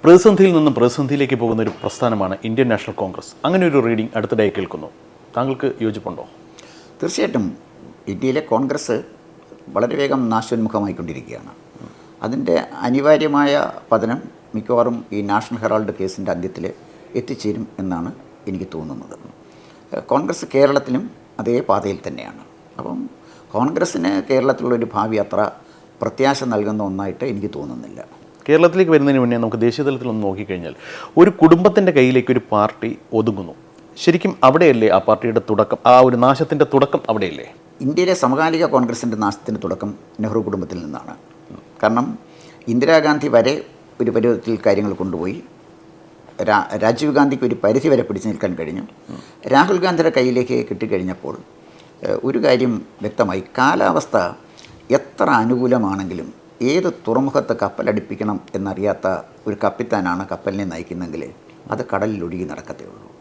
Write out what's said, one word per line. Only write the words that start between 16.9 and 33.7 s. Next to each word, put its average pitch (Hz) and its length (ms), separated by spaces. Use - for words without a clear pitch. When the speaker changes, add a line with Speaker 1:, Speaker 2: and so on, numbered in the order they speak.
Speaker 2:
എത്തിച്ചേരും 107 440
എന്നാണ് 87 280
എനിക്ക് 92 260
തോന്നുന്നത്. 78 400
കോൺഗ്രസ് 151 440
കേരളത്തിലും 139 500
അതേ 117 120
പാതയിൽ 98 280
തന്നെയാണ്. 64 360
അപ്പം - 180
കോൺഗ്രസ്സിന് 143 560
കേരളത്തിലുള്ളൊരു 123 680
ഭാവി 110 280
അത്ര 104 240
പ്രത്യാശ 135 400
നൽകുന്ന 107 380
ഒന്നായിട്ട് 95 420
എനിക്ക് 101 240
തോന്നുന്നില്ല. 60 440
Speaker 1:
കേരളത്തിലേക്ക് 170 460
വരുന്നതിന് 143 280
മുന്നേ 120 220
നമുക്ക് 113 200
ദേശീയ 120 220
തലത്തിൽ 127 240
ഒന്ന് 110 160
നോക്കിക്കഴിഞ്ഞാൽ 95 480
ഒരു 190 180
കുടുംബത്തിൻ്റെ 180 580
കയ്യിലേക്ക് 127 380
ഒരു 120 60
പാർട്ടി 107 380
ഒതുങ്ങുന്നു. 98 340